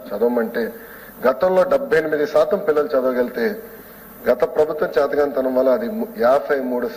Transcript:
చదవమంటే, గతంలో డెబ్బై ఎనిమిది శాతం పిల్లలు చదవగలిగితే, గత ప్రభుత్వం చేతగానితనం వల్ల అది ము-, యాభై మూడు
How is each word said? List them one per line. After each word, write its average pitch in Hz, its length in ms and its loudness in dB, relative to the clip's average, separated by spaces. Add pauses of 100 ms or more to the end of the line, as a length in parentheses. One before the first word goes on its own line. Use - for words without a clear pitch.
చదవమంటే, 117 640 -2 (580)
గతంలో 185 320 2
డెబ్బై 151 360 2
ఎనిమిది 156 280 0
శాతం 180 320 2 (100)
పిల్లలు 147 180 2
చదవగలిగితే, 123 760 0 (640)
గత 123 160 2
ప్రభుత్వం 156 440 0
చేతగానితనం 139 680 0
వల్ల 131 160 4
అది 117 180 0
ము-, 110 200 -6 (100)
యాభై 139 420 2
మూడు 123 360 -4